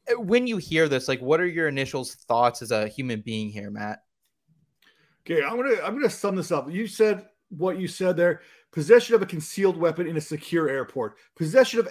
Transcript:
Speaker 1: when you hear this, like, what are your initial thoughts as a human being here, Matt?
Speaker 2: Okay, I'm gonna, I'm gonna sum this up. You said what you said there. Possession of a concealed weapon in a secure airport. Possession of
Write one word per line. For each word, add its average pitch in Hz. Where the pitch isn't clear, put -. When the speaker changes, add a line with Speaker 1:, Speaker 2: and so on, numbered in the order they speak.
Speaker 1:
when 240
you 226
hear 160
this, 131
like, 131
what 143
are 180
your 165
initial 135
thoughts 120
as 117
a 107
human 120
being 107
here, 104
Matt? 104
Speaker 2:
Okay, 156
I'm 143
gonna, 247
I'm 185
gonna 233
sum 202
this 175
up. 143
You 190
said 208
what 185
you 180
said 180
there. 170
Possession 226
of 214
a 190
concealed 180
weapon 170
in 170
a 156
secure 156
airport. 127
Possession 226
of 220